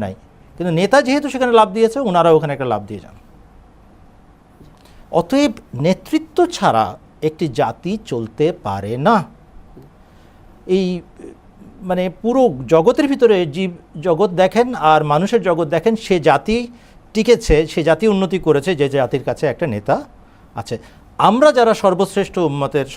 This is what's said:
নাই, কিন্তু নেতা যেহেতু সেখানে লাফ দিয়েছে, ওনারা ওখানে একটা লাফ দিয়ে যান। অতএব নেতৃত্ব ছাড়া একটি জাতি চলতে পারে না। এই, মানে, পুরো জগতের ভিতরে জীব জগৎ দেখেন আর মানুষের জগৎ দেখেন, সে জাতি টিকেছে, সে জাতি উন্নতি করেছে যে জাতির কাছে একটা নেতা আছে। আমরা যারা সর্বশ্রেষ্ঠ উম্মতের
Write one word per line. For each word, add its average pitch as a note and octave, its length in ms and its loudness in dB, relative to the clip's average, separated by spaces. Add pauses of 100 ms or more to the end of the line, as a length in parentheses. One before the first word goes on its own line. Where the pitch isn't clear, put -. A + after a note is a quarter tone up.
নাই, F#2+ 100 -6 (420)
কিন্তু - 240 -4
নেতা G3+ 180 2 (100)
যেহেতু C#4+ 260 -2
সেখানে B3 260 -2
লাফ G#3+ 180 4
দিয়েছে, A3+ 200 0 (120)
ওনারা E3+ 280 4
ওখানে D3+ 180 -2
একটা C3 180 -6
লাফ G#2 160 -4
দিয়ে G2+ 140 -12
যান। - 120 -20 (2000)
অতএব C4+ 340 0 (320)
নেতৃত্ব D4+ 520 -2 (180)
ছাড়া A2+ 300 2 (420)
একটি E3 180 -4 (140)
জাতি C3+ 320 -4 (200)
চলতে A#2 340 -4 (200)
পারে G2 280 -6 (140)
না। A3+ 100 2 (1600)
এই, F#3+ 100 0 (1040)
মানে, F#3 140 -2 (200)
পুরো B3 180 0 (320)
জগতের A#3 380 4
ভিতরে A3+ 260 4 (180)
জীব F#3 160 -2 (360)
জগৎ F3+ 240 0 (100)
দেখেন A3 260 2 (240)
আর D#3 100 6 (100)
মানুষের F#3+ 360 2
জগৎ E3+ 280 0
দেখেন, F#3+ 180 0 (120)
সে F#3+ 100 2 (140)
জাতি F3+ 280 0 (580)
টিকেছে, A3+ 400 2 (160)
সে F3 180 -4
জাতি D#3 240 2
উন্নতি F#3+ 240 -2 (100)
করেছে D3 320 2
যে C#3+ 80 2 (120)
জাতির B2+ 280 -2
কাছে - 240 -6
একটা E3+ 140 -4 (100)
নেতা A#2 200 -2 (600)
আছে। A#2+ 200 -10 (440)
আমরা A3+ 380 4
যারা A3+ 160 4 (100)
সর্বশ্রেষ্ঠ F#3+ 520 -2 (140)
উম্মতের C#3 480 -4